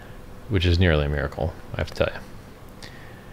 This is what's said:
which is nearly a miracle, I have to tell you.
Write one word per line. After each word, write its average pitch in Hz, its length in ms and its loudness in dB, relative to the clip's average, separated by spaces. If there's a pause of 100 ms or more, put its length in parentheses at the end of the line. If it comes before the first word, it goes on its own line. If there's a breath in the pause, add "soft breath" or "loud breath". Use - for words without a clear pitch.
(500 loud breath)
which 92 160 4
is 87 140 6
nearly 80 260 8
a 71 40 2
miracle, 71 440 0 (200)
I - 40 -4
have - 140 -2
to - 20 -10
tell - 200 2
you. - 760 -14 (440 loud breath)